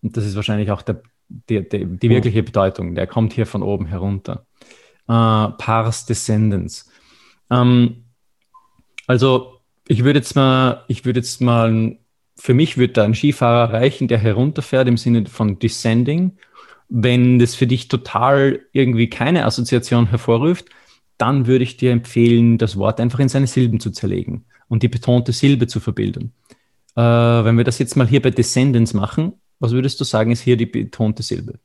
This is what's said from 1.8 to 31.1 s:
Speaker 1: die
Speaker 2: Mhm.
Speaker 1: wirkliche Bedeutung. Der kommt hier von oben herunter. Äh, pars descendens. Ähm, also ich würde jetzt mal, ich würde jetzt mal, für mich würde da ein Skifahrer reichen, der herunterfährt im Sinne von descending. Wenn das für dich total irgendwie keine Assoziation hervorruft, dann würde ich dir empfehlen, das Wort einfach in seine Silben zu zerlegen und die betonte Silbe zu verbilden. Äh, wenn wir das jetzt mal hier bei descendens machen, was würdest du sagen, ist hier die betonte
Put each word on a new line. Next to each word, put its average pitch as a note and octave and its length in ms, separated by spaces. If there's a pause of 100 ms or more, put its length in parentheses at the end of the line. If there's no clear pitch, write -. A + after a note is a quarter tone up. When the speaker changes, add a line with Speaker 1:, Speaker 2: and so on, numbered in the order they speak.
Speaker 1:
die F2+ 240
Speaker 2:
Mhm. A2 40
Speaker 1:
wirkliche A2 300
Bedeutung. F#2+ 520
Der F#2+ 120
kommt A2+ 260
hier A2+ 120
von G2 180
oben G2 240
herunter. F#2+ 580 (640)
Äh, A2 400 (100)
pars A2+ 480
descendens. G#2+ 840 (600)
Ähm, B2 540 (1040)
also B2+ 520 (280)
ich A2+ 160
würde C#3 160
jetzt - 160
mal, C3 520
ich - 180
würde B2 140
jetzt - 220
mal, A2+ 560 (400)
für - 160
mich D3+ 240
würde B2 160
da G#2+ 100
ein G#2+ 100
Skifahrer A#2+ 600
reichen, A#2+ 340
der A#2 100
herunterfährt B2+ 720
im A#2+ 100
Sinne A#2 300
von G#2 320
descending. B2 760 (520)
Wenn B2 500
das A#2+ 160
für C3+ 120
dich B2 200
total C3+ 760 (100)
irgendwie A#2+ 380
keine D3+ 360
Assoziation A#2 640
hervorruft, A#2 580 (520)
dann C3 300
würde B2+ 160
ich A#2+ 140
dir B2+ 140
empfehlen, A#2 680
das G2 200
Wort G#2 220
einfach A#2+ 200
in C3+ 100
seine C3+ 180
Silben A#2+ 320
zu A#2 120
zerlegen F#2+ 540 (220)
und A2+ 160
die B2 40
betonte B2 440
Silbe C3 360
zu A#2 120
verbilden. G#2 540 (640)
Äh, A#2+ 60
wenn A#2 560
wir A#2 60
das A#2+ 160
jetzt A#2+ 160
mal B2+ 120
hier B2 140
bei C3 100
descendens A#2+ 640
machen, D3+ 400 (260)
was A2+ 120
würdest B2+ 280
du C#3 40
sagen, A2+ 280
ist A#2 100
hier B2 160
die A#2 80
betonte A2 580